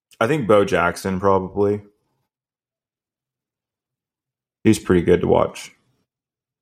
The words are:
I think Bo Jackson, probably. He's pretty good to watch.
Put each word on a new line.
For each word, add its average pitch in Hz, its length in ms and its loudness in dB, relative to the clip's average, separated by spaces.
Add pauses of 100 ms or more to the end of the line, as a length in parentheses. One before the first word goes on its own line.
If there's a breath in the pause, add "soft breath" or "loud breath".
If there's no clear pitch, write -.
(200)
I 113 80 0
think 143 200 -2
Bo 104 160 4
Jackson, 92 560 -2
probably. 98 640 -2 (2750)
He's 107 140 2
pretty 90 240 0
good 87 180 2
to - 80 -4
watch. - 440 -2 (880)